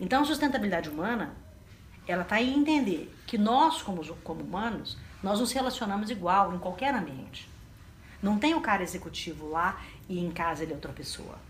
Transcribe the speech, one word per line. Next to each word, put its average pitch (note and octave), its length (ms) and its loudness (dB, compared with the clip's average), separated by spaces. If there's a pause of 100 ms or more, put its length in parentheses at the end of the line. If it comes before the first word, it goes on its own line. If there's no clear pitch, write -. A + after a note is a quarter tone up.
Então B3+ 220 2
a - 20 6
sustentabilidade A#3+ 640 0
humana, F3 460 -2 (720)
ela F3+ 180 0
tá G#3 160 2
em C4 180 4
entender C#4 560 4 (120)
que A#3+ 100 -2
nós, B3 460 6
como, F3 220 -4 (120)
como D#3+ 260 -8
humanos, G3 540 -4 (260)
nós G#3 180 2
nos A#3+ 120 2
relacionamos A3 580 -2
igual F3+ 440 4
em F3+ 40 -4
qualquer F3+ 360 -2
ambiente. C#3+ 540 -6 (720)
Não G3+ 160 2
tem D4+ 160 4
o D#4 80 0
cara G3+ 200 2
executivo D#3+ 680 -8
lá E3+ 280 0 (300)
e F3+ 100 -4
em F3 120 -2
casa E3 320 -2
ele D#3 100 -4
é - 20 -4
outra C#3+ 160 -8
pessoa. - 480 -12 (120)